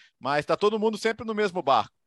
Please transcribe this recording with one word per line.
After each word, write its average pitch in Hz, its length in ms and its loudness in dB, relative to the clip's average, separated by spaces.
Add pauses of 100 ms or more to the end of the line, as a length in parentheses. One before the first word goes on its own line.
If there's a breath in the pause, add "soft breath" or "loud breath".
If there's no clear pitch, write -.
(180 soft breath)
Mas 143 280 -2
tá 165 100 2
todo 214 240 0
mundo 214 180 0
sempre 226 300 -4
no 220 80 -6
mesmo 190 260 -2
barco. 127 300 2 (160)